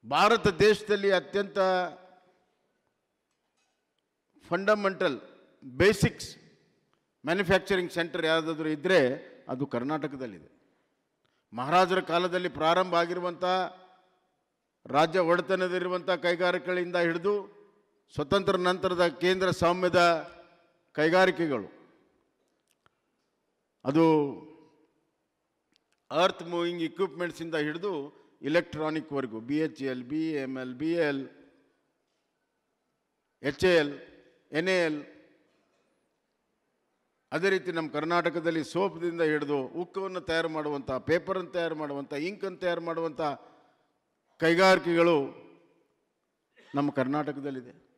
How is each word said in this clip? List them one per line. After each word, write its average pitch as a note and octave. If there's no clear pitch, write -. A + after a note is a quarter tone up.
ಭಾರತ G3
ದೇಶದಲ್ಲಿ G3+
ಅತ್ಯಂತ G3
ಫಂಡಮೆಂಟಲ್ F#3+
ಬೇಸಿಕ್ಸ್ C#3+
ಮ್ಯಾನುಫ್ಯಾಕ್ಚರಿಂಗ್ F#3
ಸೆಂಟರ್ E3+
ಯಾವುದಾದ್ರೂ D#3+
ಇದ್ರೆ D#3
ಅದು C3+
ಕರ್ನಾಟಕದಲ್ಲಿದೆ. C3
ಮಹಾರಾಜರ F3
ಕಾಲದಲ್ಲಿ F3+
ಪ್ರಾರಂಭ E3+
ಆಗಿರುವಂಥ F3
ರಾಜ್ಯ D#3+
ಒಡೆತನದಲ್ಲಿರುವಂಥ F3+
ಕೈಗಾರಿಕೆಗಳಿಂದ F3+
ಹಿಡಿದು E3+
ಸ್ವತಂತ್ರ F#3+
ನಂತರದ F3+
ಕೇಂದ್ರ F#3
ಸ್ವಾಮ್ಯದ F3
ಕೈಗಾರಿಕೆಗಳು, E3
ಅದು D3+
ಅರ್ತ್ E3+
ಮೂವಿಂಗ್ E3+
ಇಕ್ವಿಪ್ಮೆಂಟ್ಸಿಂದ E3
ಹಿಡಿದು D3+
ಎಲೆಕ್ಟ್ರಾನಿಕ್‌ವರೆಗೂ D3
ಬಿ C3+
ಎಚ್ D#3
ಇ C3+
ಎಲ್, B2+
ಬಿ D#3
ಎ C#3+
ಎಮ್ C3
ಎಲ್, B2+
ಬಿ D#3
ಎ E3+
ಎಲ್, C3+
ಎಚ್ C#3+
ಎ F3+
ಎಲ್, D3
ಎನ್ D#3+
ಎ F#3
ಎಲ್, D3+
ಅದೇ F3
ರೀತಿ F3+
ನಮ್ಮ D#3+
ಕರ್ನಾಟಕದಲ್ಲಿ E3
ಸೋಪ್‌ದಿಂದ E3+
ಹಿಡಿದು D3+
ಉಕ್ಕನ್ನು F3+
ತಯಾರು E3
ಮಾಡುವಂಥ, D3
ಪೇಪರನ್ನು E3+
ತಯಾರು E3
ಮಾಡುವಂಥ, C#3+
ಇಂಕನ್ನು F3+
ತಯಾರು F3
ಮಾಡುವಂಥ E3
ಕೈಗಾರಿಕೆಗಳು E3+
ನಮ್ಮ C#3+
ಕರ್ನಾಟಕದಲ್ಲಿದೆ. C3+